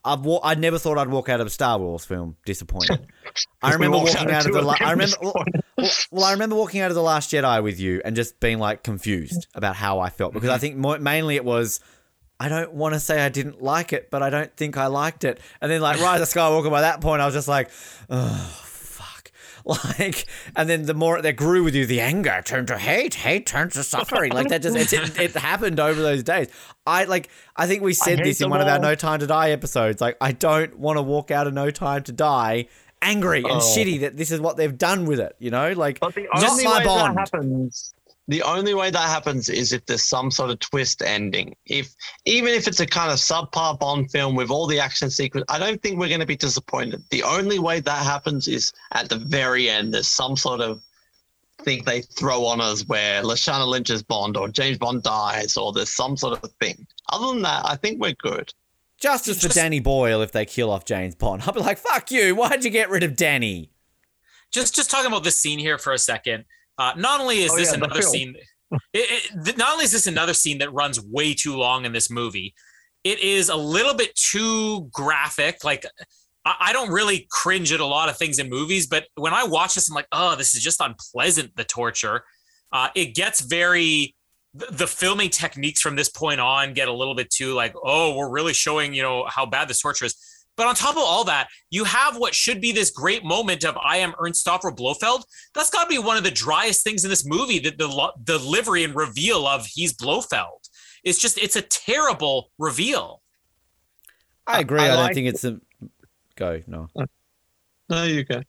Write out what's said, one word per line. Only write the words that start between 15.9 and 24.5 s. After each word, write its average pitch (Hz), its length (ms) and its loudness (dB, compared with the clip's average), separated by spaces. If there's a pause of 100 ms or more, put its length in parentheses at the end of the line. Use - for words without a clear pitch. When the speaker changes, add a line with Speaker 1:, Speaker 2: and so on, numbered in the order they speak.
Speaker 1:
Rise 175 220 4
of 156 80 0
Skywalker, 156 420 2
by 147 100 4
that 160 200 2
point, 156 200 2
I 139 40 4
was 139 100 0
just 143 140 -2
like, 139 200 0 (400)
"Oh, 110 400 -2 (140)
fuck." - 720 -18
<laughs> - 40 -20 (260)
Like, - 600 -2 (300)
and 160 140 2
then 156 180 2
the 156 80 0
more 165 260 2
that 151 140 2
grew 175 280 4
with 151 120 2
you, 135 100 4
the 120 160 2
anger 131 420 0
turned 127 260 -2
to 120 80 -2
hate, 175 360 0
hate 180 320 0
turned 170 280 0
to 139 100 -4
suffering. 143 480 0
Like, 131 160 0
that 160 160 0